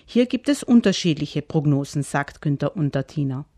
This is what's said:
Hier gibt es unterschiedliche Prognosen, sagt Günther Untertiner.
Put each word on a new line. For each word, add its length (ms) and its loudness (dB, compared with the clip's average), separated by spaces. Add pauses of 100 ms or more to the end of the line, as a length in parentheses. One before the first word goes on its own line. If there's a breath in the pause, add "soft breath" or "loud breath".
Hier 220 2
gibt 220 -2
es 140 -2
unterschiedliche 800 2
Prognosen, 640 0
sagt 380 -6
Günther 360 -2
Untertiner. 680 -4 (120)